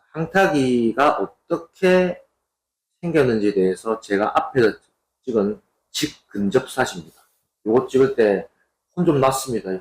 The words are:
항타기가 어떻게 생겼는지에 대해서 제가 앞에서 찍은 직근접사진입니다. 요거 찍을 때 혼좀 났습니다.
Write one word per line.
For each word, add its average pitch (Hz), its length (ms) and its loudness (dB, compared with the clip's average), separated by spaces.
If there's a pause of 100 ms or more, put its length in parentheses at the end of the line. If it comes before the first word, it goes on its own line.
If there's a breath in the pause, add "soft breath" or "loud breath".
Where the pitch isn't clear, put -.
(120)
항타기가 139 1080 2
어떻게 180 1040 -2 (800)
생겼는지에 123 500 0
대해서 98 480 -2
제가 101 340 -2
앞에서 127 380 0 (520)
찍은 104 360 -2 (300)
직근접사진입니다. 101 1300 -6 (480)
요거 120 200 2
찍을 135 300 2
때 101 320 2 (480)
혼좀 170 240 2
났습니다. 127 500 -2 (100)